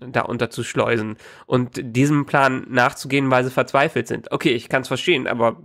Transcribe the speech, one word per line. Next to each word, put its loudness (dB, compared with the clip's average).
da -2
unterzuschleusen -2
und 0
diesem 2
Plan 2
nachzugehen, 0
weil 4
sie -2
verzweifelt 0
sind. -6
Okay, 0
ich -2
kann's -2
verstehen, 0
aber 0